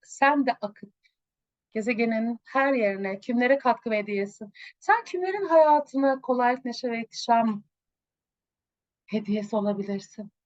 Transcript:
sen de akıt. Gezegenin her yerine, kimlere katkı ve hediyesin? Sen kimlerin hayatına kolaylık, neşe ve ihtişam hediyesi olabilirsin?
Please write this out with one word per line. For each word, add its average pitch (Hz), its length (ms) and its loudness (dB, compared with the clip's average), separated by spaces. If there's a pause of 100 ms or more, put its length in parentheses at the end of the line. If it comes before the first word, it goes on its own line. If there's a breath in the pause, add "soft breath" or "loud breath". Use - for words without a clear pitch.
sen 277 440 2
de 240 140 -2
akıt. 202 300 -10 (800)
Gezegenin 226 720 -2
her 269 280 0
yerine, 196 480 -2
kimlere 247 380 2
katkı 233 320 0
ve 214 80 0
hediyesin? 208 540 -6 (280 loud breath)
Sen 466 240 0
kimlerin 381 420 -4
hayatına 294 760 4
kolaylık, 247 440 0
neşe 240 260 -6
ve 226 120 -4
ihtişam 226 600 0 (1400)
hediyesi 208 500 -4
olabilirsin? 202 760 -6 (140)